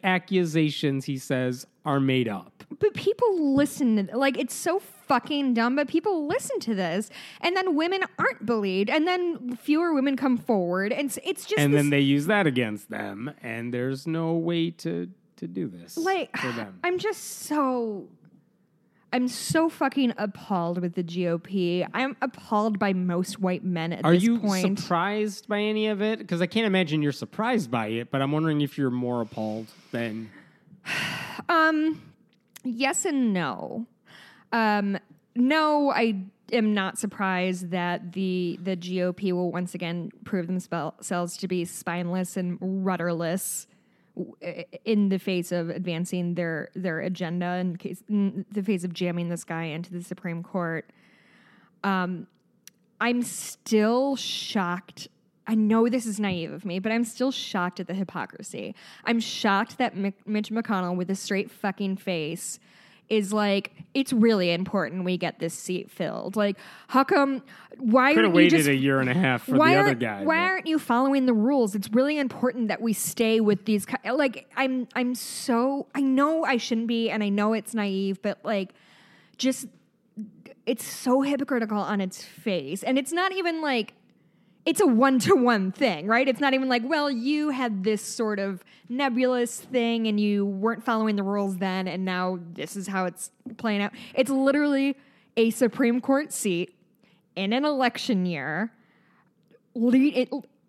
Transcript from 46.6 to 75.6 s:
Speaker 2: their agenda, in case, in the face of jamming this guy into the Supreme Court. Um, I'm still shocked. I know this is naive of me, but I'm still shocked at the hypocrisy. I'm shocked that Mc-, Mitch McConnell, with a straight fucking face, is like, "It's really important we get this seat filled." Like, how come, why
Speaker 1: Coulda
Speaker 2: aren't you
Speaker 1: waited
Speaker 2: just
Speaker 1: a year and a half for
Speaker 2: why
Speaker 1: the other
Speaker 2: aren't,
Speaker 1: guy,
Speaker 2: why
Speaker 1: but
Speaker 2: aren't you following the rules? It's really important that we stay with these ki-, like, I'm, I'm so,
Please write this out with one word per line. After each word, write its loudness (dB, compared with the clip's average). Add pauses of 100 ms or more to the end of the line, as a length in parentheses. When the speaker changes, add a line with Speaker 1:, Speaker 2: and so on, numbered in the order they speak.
Speaker 2:
their -4
agenda, -2
in -2
case, -12
in 0
the -4
face 0
of -6
jamming -2
this -6
guy -6
into -8
the -8
Supreme -8
Court. -4 (920)
Um, 0 (760)
I'm 2
still 0
shocked. -6 (380)
I 0
know 4
this 0
is -4
naive -4
of -12
me, -4
but -2
I'm 0
still -2
shocked -4
at -8
the -8
hypocrisy. -8 (300)
I'm 0
shocked 0
that -2
Mc-, -4
Mitch -2
McConnell, -2
with -2
a 0
straight -4
fucking -4
face, -6 (520)
is 0
like, 2 (200)
"It's 0
really 6
important -2
we 0
get -4
this -4
seat -6
filled." -6
Like, 2 (300)
how 4
come, 2 (340)
why 6
Speaker 1:
Coulda 6
Speaker 2:
aren't 6
you 4
Speaker 1:
waited 8
Speaker 2:
just 4
Speaker 1:
a 4
year 4
and 2
a 2
half 2
for 0
Speaker 2:
why 8
Speaker 1:
the 8
other 4
Speaker 2:
aren't, 0
Speaker 1:
guy, -4
Speaker 2:
why 2
Speaker 1:
but 2
Speaker 2:
aren't -4
you 2
following 2
the 4
rules? 2
It's -6
really 2
important -2
that -4
we 0
stay 0
with 2
these 0
ki-, -6
like, -2
I'm, -2
I'm -2
so, -2